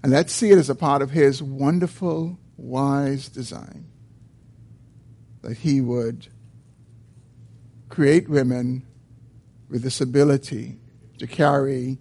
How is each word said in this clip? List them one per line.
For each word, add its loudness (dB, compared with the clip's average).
And 2
let's 2
see 2
it 10
as 2
a 0
part 0
of -4
his 2
wonderful, -2
wise -4
design -16
that -10
he 0
would -4
create 2
women -2
with -6
this -6
ability 0
to -10
carry 0